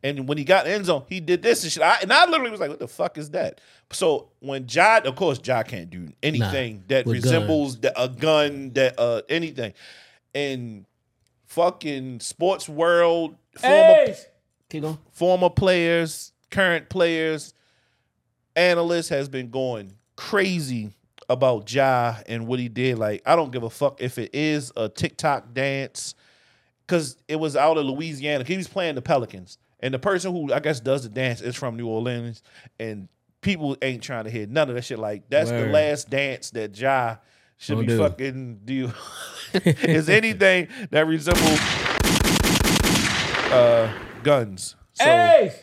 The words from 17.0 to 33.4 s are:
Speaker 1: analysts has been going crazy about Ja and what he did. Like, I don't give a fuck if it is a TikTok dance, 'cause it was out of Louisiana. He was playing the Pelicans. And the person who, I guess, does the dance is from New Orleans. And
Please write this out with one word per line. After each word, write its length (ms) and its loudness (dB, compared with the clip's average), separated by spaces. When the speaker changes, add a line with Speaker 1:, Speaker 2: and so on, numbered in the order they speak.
Speaker 1:
analysts 540 2
has 180 -2
been 220 -10
going 440 -6
crazy 800 -2
about 440 0
Ja 440 2
and 220 -8
what 100 -2
he 120 -4
did. 280 -2
Like, 280 -4
I 100 6
don't 160 0
give 120 -8
a 60 -6
fuck 320 -2
if 160 -6
it 160 -8
is 440 -4
a 100 -2
TikTok 680 -4
dance, 600 -6
'cause 300 -2
it 80 -6
was 220 -2
out 200 4
of 80 0
Louisiana. 600 -4
He 100 -4
was 140 -8
playing 260 -4
the 60 -8
Pelicans. 560 -4
And 120 -4
the 60 -6
person 320 -2
who, 220 -4
I 80 0
guess, 180 -2
does 240 -2
the 60 -12
dance 320 -4
is 160 -8
from 180 -8
New 120 -8
Orleans. 540 -6
And 300 -10